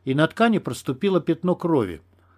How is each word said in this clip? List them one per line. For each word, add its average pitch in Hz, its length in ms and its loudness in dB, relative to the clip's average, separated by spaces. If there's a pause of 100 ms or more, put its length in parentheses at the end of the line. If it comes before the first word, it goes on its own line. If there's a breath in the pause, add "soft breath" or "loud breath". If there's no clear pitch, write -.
и 135 100 -2
на 151 120 2
ткани 220 320 2
проступило 160 600 -2
пятно 170 340 0
крови. 123 480 0 (360)